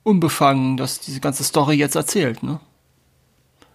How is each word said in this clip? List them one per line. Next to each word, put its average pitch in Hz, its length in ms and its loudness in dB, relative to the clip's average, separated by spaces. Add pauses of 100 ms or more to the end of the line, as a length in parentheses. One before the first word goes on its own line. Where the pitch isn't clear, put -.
unbefangen, 139 760 2
dass 131 240 -4
diese 135 200 -12
ganze 143 240 -2
Story 151 320 2
jetzt 143 180 0
erzählt, 147 480 -2
ne? 139 160 -6 (1160)